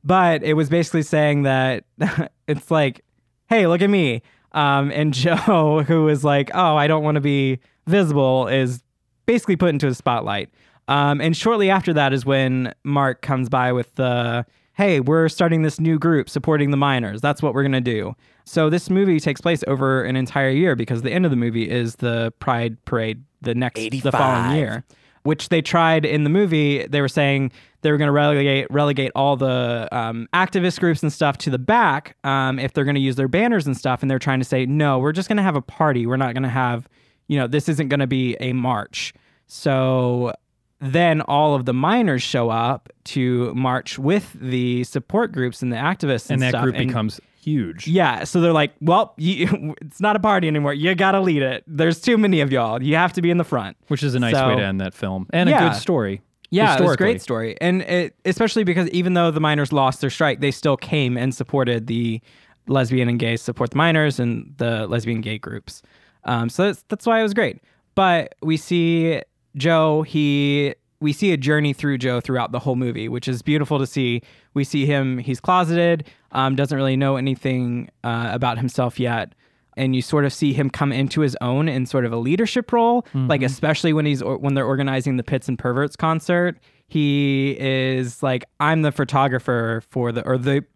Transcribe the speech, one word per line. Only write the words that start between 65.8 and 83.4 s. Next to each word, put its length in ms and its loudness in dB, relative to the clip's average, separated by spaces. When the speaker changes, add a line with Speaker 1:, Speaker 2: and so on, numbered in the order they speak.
Speaker 1:
Um, 240 -2
so 180 0
that's, 220 -4
that's 180 -8
why 140 2
it 20 2
was 120 -2
great. 240 -2
But 480 2
we 140 0
see 680 0
Joe, 460 2
he, 720 0
we 120 0
see 200 0
a 40 2
journey 360 2
through 260 -2
Joe 220 -2
throughout 300 -4
the 80 -4
whole 180 -2
movie, 320 -4
which 200 -8
is 140 -6
beautiful 360 0
to 80 0
see. 340 -2
We 120 0
see 220 0
him, 320 0
he's 220 -6
closeted, 640 2
um, 240 0
doesn't 200 -2
really 200 0
know 200 0
anything, 720 -4
uh, 300 -4
about 260 -2
himself 400 -2
yet. 360 -4
And 200 0
you 60 0
sort 220 0
of 80 0
see 200 0
him 160 0
come 240 -2
into 300 0
his 180 0
own 280 0
in 180 -2
sort 180 -2
of 80 -2
a 40 -4
leadership 560 -2
role, 420 2
like, 260 0